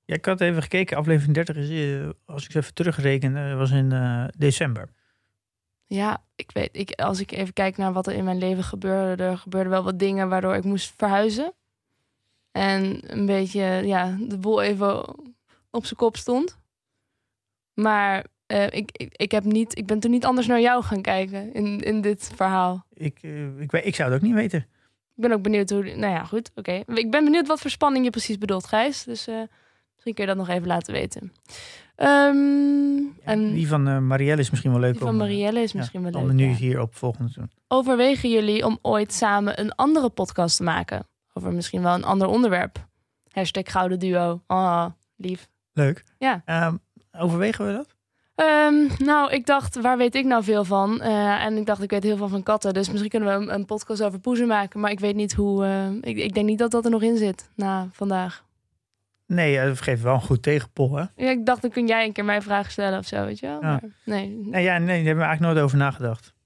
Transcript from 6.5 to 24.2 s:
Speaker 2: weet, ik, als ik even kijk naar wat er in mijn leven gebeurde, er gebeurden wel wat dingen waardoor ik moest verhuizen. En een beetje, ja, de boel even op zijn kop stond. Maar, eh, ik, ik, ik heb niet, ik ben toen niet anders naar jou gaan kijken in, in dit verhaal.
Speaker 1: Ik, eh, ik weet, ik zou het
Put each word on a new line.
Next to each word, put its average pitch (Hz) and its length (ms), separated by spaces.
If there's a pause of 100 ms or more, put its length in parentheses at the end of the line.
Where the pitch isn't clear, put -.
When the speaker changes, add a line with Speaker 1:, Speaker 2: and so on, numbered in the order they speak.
Speaker 2:
weet, - 180
ik, 196 200
als 190 280
ik 196 120
even 190 220
kijk 190 240
naar 190 160
wat 185 140
er 196 60
in 190 100
mijn 185 140
leven 185 260
gebeurde, 190 600
er 185 140
gebeurden 185 340
wel 190 120
wat 185 160
dingen 196 300
waardoor 185 260
ik 190 80
moest 196 340
verhuizen. 214 560 (1000)
En 196 480 (180)
een 202 80
beetje, 196 360 (240)
ja, 185 340
de 214 180
boel 208 240
even 202 440 (680)
op 233 140
zijn - 140
kop 226 180
stond. 269 400 (1160)
Maar, 208 520 (200)
eh, 202 200
ik, 208 260
ik, - 240
ik 208 160
heb 214 120
niet, 220 340
ik 214 80
ben 214 140
toen 233 120
niet 240 140
anders 247 220
naar 240 140
jou 247 220
gaan 196 180
kijken 196 520
in, 208 260
in 214 220
dit 208 340
verhaal. 185 580
Speaker 1:
Ik, 151 280
eh, 147 380
ik 147 120
weet, - 140
ik - 100
zou 131 160
het 135 100